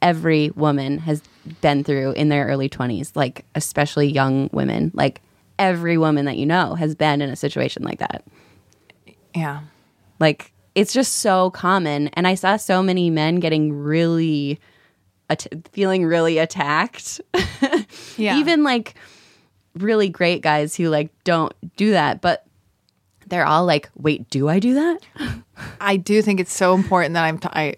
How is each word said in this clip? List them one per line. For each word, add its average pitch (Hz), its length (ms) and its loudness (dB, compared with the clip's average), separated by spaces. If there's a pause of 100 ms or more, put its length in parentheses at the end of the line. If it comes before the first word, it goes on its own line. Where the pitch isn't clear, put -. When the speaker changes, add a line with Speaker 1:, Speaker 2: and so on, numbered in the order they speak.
Speaker 1:
every 160 520 2
woman 143 440 0
has 156 240 -4 (400)
been 143 200 2
through 135 300 -2
in 151 160 2
their 143 160 2
early 135 240 -2
twenties, 123 460 -6
like, 131 400 -4
especially 147 580 -2
young 135 400 0
women. - 400 -2
Like, 139 300 -2 (360)
every 170 380 0
woman 151 300 2
that 139 100 -6
you 135 80 -4
know 160 300 0
has 160 200 -2
been 147 280 0
in 135 80 -4
a 127 60 -8
situation - 480 -4
like - 160 -8
that. - 220 -6 (1120)
Speaker 2:
Yeah. 151 260 -4 (600)
Speaker 1:
Like, 156 320 0 (220)
it's 208 180 2
just 254 260 0
so 185 320 2
common. 156 580 0
And 175 200 0
I 190 60 2
saw 190 220 2
so 190 260 0
many 180 280 2
men 160 300 2
getting 156 320 2
really, 151 880 0 (680)
at-, - 160 -4 (260)
feeling 190 320 0
really 165 340 2
attacked. 160 880 -2
<laughs> - 40 -20 (880)
Speaker 2:
Yeah. 214 200 0
Speaker 1:
Even, 302 260 2
like, 247 300 -2 (840)
really 208 320 2
great 175 340 0
guys 151 340 0
who, 170 120 0
like, 156 220 0 (140)
don't 165 280 0 (240)
do 214 160 2
that, 147 280 2
but - 240 0 (840)
they're 175 180 0
all 160 180 2
like, 151 320 0
"Wait, 143 340 -2
do 139 180 -2
I 170 100 2
do 240 160 2
that?" 330 240 0 (440)
<laughs> - 380 -18
Speaker 2:
I 202 160 0
do 208 240 0
think 202 200 2
it's 175 120 -4
so 185 220 4
important 180 400 0
that 165 100 2
I'm 160 140 -2
t-, 175 140 -6
I, 151 260 -2